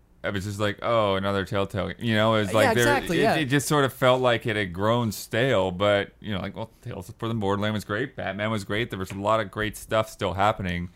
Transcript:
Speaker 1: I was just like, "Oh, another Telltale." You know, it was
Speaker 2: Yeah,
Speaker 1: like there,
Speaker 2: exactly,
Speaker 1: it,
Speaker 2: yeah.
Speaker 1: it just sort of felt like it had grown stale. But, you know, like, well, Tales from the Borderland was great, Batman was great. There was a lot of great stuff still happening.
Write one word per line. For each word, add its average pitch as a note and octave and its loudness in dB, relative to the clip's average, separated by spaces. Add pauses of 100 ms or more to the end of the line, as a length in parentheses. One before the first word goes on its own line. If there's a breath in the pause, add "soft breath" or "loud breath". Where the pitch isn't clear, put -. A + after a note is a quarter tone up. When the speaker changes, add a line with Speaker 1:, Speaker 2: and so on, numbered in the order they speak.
(240)
Speaker 1:
I G2+ -2
was G2 -4
just G#2 -6
like, G#2 -2
"Oh, G#2+ 2
another G2 0
Telltale." F#2+ -2
You A2+ 0
know, A2 4
it - 4
was G2+ 0
Speaker 2:
Yeah, - 0
Speaker 1:
like - 6
there, A#2+ 4
Speaker 2:
exactly, - 2
Speaker 1:
it, C#3+ 2
Speaker 2:
yeah. G#3+ 4
Speaker 1:
it D#3 0
just C#3 0
sort D3 4
of B2 0
felt C3 2
like A#2+ 2
it A2 0
had G2+ -2
grown A2 0
stale. A2 0
But, G2+ 2
you G#2+ -8
know, F#2+ -2
like, - -8
well, A2 -10 (120)
Tales F#2+ -12
from A#2 -4
the A#2 -4
Borderland G#2 0
was G2+ -4
great, A#2 -4
Batman G2 -4
was G#2+ -2
great. A2 -4
There G2 -6
was F#2 -8
a G#2+ -10
lot G#2 2
of G2 -6
great G#2+ -4
stuff A2 -2
still F#2 -4
happening. F#2+ 0